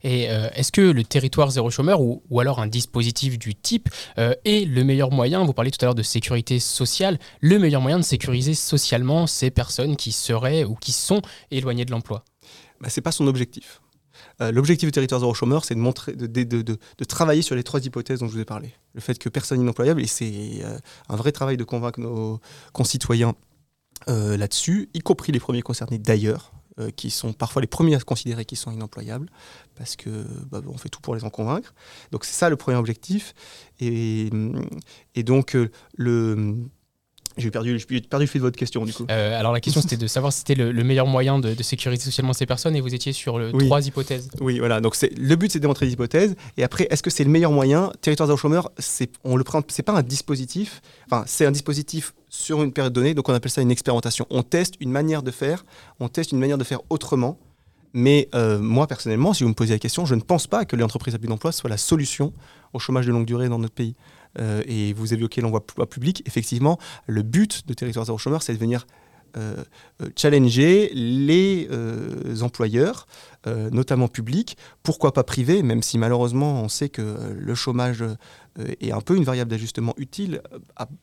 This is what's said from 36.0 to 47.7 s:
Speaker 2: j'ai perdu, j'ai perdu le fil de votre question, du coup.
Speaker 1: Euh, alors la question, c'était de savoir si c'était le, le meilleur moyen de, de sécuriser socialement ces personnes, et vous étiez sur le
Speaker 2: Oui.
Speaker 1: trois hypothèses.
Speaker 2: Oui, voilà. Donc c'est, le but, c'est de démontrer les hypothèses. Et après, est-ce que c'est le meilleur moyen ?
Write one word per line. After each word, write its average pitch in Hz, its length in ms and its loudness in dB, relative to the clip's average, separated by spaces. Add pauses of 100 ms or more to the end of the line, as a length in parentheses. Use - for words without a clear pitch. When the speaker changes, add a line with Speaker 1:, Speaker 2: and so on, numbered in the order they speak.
Speaker 2:
j'ai 117 160 -4
perdu, 120 260 -2
j'ai 123 220 -4
perdu 143 240 0
le 139 40 0
fil 139 120 -2
de 127 60 0
votre 123 120 -2
question, 117 260 -4
du 110 80 -6
coup. 117 200 -10
Speaker 1:
Euh, 110 260 0
alors 110 140 2
la 120 80 0
question, 156 200 2
c'était 127 160 0
de 117 120 -2
savoir 139 240 0
si - 80 -4
c'était 143 160 0
le, 123 160 2
le 120 100 2
meilleur 131 240 4
moyen 135 320 2
de, 113 160 0
de 120 80 -6
sécuriser 123 400 -2
socialement 131 300 0
ces 123 140 -2
personnes, 156 280 -2
et 143 60 2
vous 127 160 -4
étiez 135 160 -4
sur 123 260 -4
le 117 160 -4
Speaker 2:
Oui. 135 120 6
Speaker 1:
trois 139 200 4
hypothèses. 131 420 -6 (120)
Speaker 2:
Oui, 127 180 0
voilà. 117 220 2
Donc 110 160 2
c'est, - 200 2
le 135 200 4
but, 185 160 0
c'est 160 80 -2
de - 20 -2
démontrer 143 240 2
les 123 60 0
hypothèses. 156 420 2 (220)
Et 123 80 2
après, - 260 0
est-ce 147 100 2
que 175 100 -2
c'est - 120 0
le 139 80 6
meilleur 160 220 6
moyen ? 143 480 4